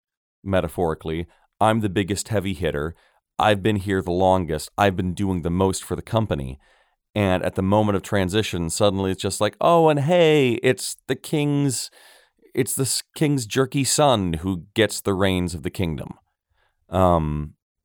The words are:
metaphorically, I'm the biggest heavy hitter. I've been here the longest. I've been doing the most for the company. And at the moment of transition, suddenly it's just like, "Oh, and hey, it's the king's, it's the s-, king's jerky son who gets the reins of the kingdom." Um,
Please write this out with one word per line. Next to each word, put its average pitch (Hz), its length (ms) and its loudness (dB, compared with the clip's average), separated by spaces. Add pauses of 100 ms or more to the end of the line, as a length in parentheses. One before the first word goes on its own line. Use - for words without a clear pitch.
(440)
metaphorically, 85 800 -2 (340)
I'm 110 220 2
the 104 80 0
biggest 92 400 -4
heavy 98 240 -2
hitter. 78 420 -4 (440)
I've 101 240 2
been 107 140 2
here 95 240 0
the 87 100 -4
longest. 90 640 2
I've 101 180 4
been 92 180 -2
doing 95 280 -2
the 85 80 -2
most 92 340 0
for 92 120 -6
the 71 60 -8
company. 73 580 -4 (560)
And 95 280 0
at - 120 -4
the 95 60 -2
moment 104 340 2
of 90 80 -2
transition, 92 640 -2
suddenly 98 420 0
it's 92 100 -6
just 98 200 -4
like, 107 200 -2
"Oh, 165 280 4
and 147 100 2
hey, 151 540 4 (100)
it's - 340 0 (100)
the 139 80 -2
king's, 143 760 -2 (640)
it's - 180 -2
the 131 100 -2
s-, - 200 -4 (120)
king's 143 300 0
jerky 131 380 0
son 117 500 2
who 85 400 -4
gets 104 260 2
the 101 140 -2
reins 92 400 0
of 80 100 -10
the 87 60 -4
kingdom." 80 460 -6 (760)
Um, 78 640 2 (320)